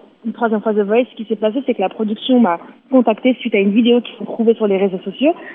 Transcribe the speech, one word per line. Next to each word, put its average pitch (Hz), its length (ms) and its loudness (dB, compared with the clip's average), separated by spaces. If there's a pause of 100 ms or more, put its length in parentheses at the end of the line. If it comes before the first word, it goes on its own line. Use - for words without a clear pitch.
(260)
une 226 80 -6
troisième 220 280 -2
fois 214 120 -2
The 208 60 0
Voice. 214 320 2
Ce - 40 -20
qui 226 100 -12
s'est 220 120 -6
passé, 214 280 -2
c'est 247 80 0
que - 80 -6
la 185 80 -2
production 220 500 0
m'a 175 200 2 (320)
contactée 240 480 2
suite - 160 -4
à 202 40 2
une 196 120 2
vidéo 240 300 4
qu'ils - 200 -12
ont - 40 -10
trouvée 226 280 0
sur 220 140 -2
les 196 100 0
réseaux 185 220 0
sociaux. 247 340 -2 (220)